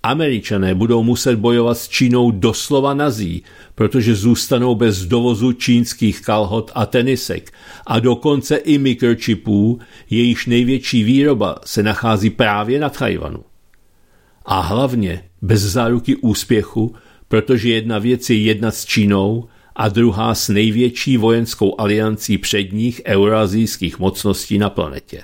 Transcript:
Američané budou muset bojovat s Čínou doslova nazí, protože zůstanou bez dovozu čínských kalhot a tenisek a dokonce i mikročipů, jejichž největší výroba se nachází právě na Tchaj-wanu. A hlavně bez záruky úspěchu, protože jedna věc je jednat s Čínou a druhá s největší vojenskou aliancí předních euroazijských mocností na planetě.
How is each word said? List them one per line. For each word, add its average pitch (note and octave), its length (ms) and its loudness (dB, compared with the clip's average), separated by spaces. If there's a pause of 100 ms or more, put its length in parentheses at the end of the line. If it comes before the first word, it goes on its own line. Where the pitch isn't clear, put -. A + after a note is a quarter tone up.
Američané A2+ 680 0
budou A2+ 280 2
muset A#2+ 340 0
bojovat A#2 420 0
s - 100 -12
Čínou B2 420 2
doslova C3 640 0
nazí, G#2+ 480 -4 (320)
protože A2+ 400 2
zůstanou A#2+ 600 2
bez G#2 300 0
dovozu A#2+ 480 0
čínských A#2+ 680 0
kalhot G#2+ 540 -2
a A2 120 -2
tenisek B2 640 -2 (340)
a A2+ 140 0
dokonce B2+ 560 2
i D3 220 2
mikročipů, A#2 1000 0 (320)
jejichž A#2+ 360 0
největší B2 580 0
výroba B2 600 2
se - 180 -2
nachází G#2+ 480 0
právě G#2+ 500 0
na D3 100 -2
Tchaj-wanu. F#2 520 -6 (1040)
A F#2+ 140 0
hlavně G2+ 640 -2 (180)
bez G#2 180 2
záruky A#2 560 0
úspěchu, A2 800 -2 (340)
protože A2+ 400 2
jedna A2+ 300 0
věc A#2+ 320 -2
je A#2 60 4
jednat G#2+ 380 0
s - 100 -10
Čínou G2+ 600 0 (320)
a A2 120 0
druhá A2 460 2
s - 140 -4
největší A2+ 680 2
vojenskou A2+ 640 0
aliancí G#2+ 580 0
předních G#2+ 680 -4
euroazijských G#2 920 0
mocností F#2+ 600 -2
na G2+ 120 0
planetě. - 540 -8